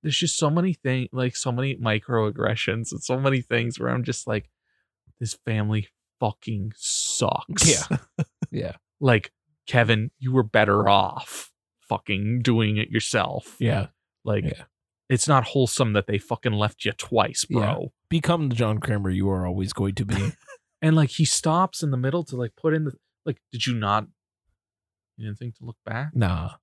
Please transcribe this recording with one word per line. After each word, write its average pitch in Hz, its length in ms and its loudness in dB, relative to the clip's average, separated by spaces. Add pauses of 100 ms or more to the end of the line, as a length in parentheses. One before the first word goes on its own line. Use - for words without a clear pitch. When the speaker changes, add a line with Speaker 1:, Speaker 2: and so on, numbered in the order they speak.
Speaker 1:
there's 151 120 -2
just - 200 -2
so 156 140 2
many 175 240 2
thing-, 127 360 -2
like, 123 240 -2
so - 160 -4
many 127 240 -2
microaggressions 110 1160 0
and - 100 -10
so 131 160 -2
many 135 220 2
things 117 400 -2
where 120 80 -2
I'm 123 160 0
just 123 240 -6
like, 107 200 -4 (720)
"This 113 160 -6 (100)
family 107 440 0 (320)
fucking 107 560 -4
sucks." - 920 0 (220)
Speaker 2:
Yeah. 151 120 0
<laughs> - 220 -6 (280)
Yeah. 98 240 -6 (240)
Speaker 1:
Like, 120 320 2 (340)
"Kevin, 113 540 2
you 127 100 -2
were 127 140 4
better 107 440 4
off - 640 0 (300)
fucking 104 640 -2
doing 113 340 2
it 107 140 -2
yourself." - 680 -2
Speaker 2:
Yeah. 104 300 0 (360)
Speaker 1:
Like, 104 200 -2
Speaker 2:
Yeah. - 200 -6 (440)
Speaker 1:
it's 127 180 2
not 135 220 4
wholesome 123 460 2
that 101 120 2
they 104 120 0
fucking 113 340 -4
left 104 320 -2
you - 80 -2
twice, - 580 -2
Speaker 2:
Yeah. 113 240 0
Speaker 1:
bro. - 180 -8 (160)
Speaker 2:
Become 165 420 2
the 120 40 0
John 110 240 0
Kramer 101 320 -2
you 95 200 0
are 92 160 0
always 95 260 -2
going 98 240 -2
to 117 80 -2
be. 101 120 -2
Speaker 1:
<laughs> 98 220 -2 (440)
And, 160 140 4
like, 151 140 4
he - 140 2
stops 170 580 0
in 156 80 0
the 135 60 -2
middle 139 280 -2
to, - 120 -10
like, 123 200 -4
put 160 180 0
in 156 100 0
the, 139 80 -6 (320)
like, 131 160 -6 (100)
did 120 160 -6
you 127 80 0
not, 107 320 0 (1120)
you 110 80 -14
didn't 104 140 -10
think 120 180 -12
to - 80 -20
look 117 220 -16
back? 123 280 -6
Speaker 2:
Nah. 87 480 0